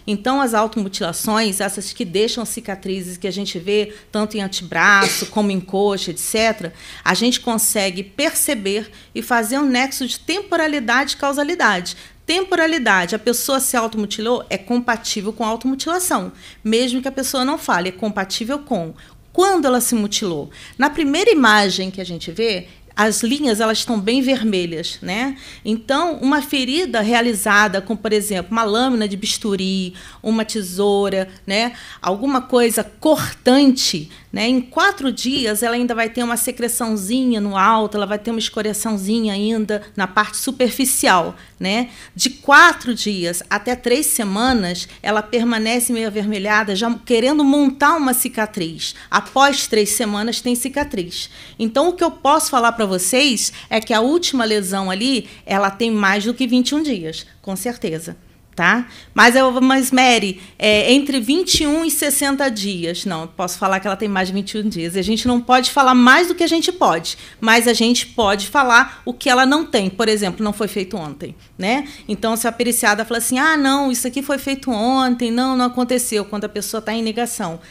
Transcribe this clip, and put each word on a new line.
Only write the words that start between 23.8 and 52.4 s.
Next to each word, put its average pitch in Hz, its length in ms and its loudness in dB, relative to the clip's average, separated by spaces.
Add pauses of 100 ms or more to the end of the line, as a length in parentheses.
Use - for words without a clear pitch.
bem 226 220 0
vermelhas, 190 800 -2
né? 233 380 -4 (260)
Então, 269 520 -2
uma 277 260 0
ferida 269 580 -2
realizada 214 800 2
com, 208 160 -4
por 220 160 -4
exemplo, 196 380 -2
uma 226 140 0
lâmina 226 420 0
de 196 100 -6
bisturi, 190 800 -2 (260)
uma 220 240 -2
tesoura, 196 840 0 (180)
né? 226 280 -2 (280)
Alguma 254 400 0
coisa 240 400 2
cortante, 254 1300 2 (200)
né? 208 180 -2
Em 254 120 2
quatro 320 500 0
dias, 233 520 -2
ela 233 140 0
ainda 240 180 0
vai 226 160 -2
ter 240 120 -4
uma 233 140 -2
secreçãozinha 233 1040 -2
no 202 160 -2
alto, 214 400 2
ela 202 100 -2
vai 208 120 -2
ter 220 140 -6
uma 226 60 -4
escoriaçãozinha 214 920 -2
ainda 208 500 -2 (140)
na 196 100 0
parte 208 300 -2
superficial, 240 1000 2 (220)
né? 214 300 -2 (260)
De 185 140 -2
quatro 285 640 6
dias 175 540 -4
até 226 260 -2
três 247 320 0
semanas, 202 840 0 (140)
ela 214 200 0
permanece 226 680 0
meio 226 180 -2
avermelhada, 208 680 0
já 233 160 0 (140)
querendo 254 380 2
montar 285 520 4
uma 269 160 0
cicatriz. 208 840 -4 (160)
Após 269 560 2
três 208 240 2
semanas, 214 520 -2
tem 247 120 0
cicatriz. 247 760 -6 (280)
Então, 269 300 2
o 359 60 2
que 359 100 0
eu 320 60 2
posso 302 400 2